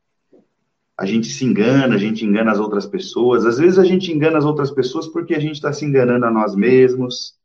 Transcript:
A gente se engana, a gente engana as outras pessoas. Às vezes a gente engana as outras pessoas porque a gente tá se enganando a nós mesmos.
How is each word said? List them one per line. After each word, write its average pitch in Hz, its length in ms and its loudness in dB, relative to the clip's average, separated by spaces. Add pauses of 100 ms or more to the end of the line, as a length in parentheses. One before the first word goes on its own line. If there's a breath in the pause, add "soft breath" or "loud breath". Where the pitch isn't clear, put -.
(960)
A - 80 -8
gente 113 220 -2
se - 180 -8
engana, 120 500 2
a 101 40 2
gente 110 260 -4
engana 110 280 0
as 101 60 0
outras 101 280 -4
pessoas. 113 580 0
Às 117 140 2
vezes 185 200 4
a 185 60 6
gente 175 260 0
engana 156 280 0
as 143 80 2
outras 147 240 -2
pessoas 135 360 -4
porque 170 280 -6
a 151 60 -2
gente 151 200 -6
tá 147 140 -4
se 151 100 -8
enganando 123 400 2
a 117 60 0
nós 107 240 -2
mesmos. 127 920 2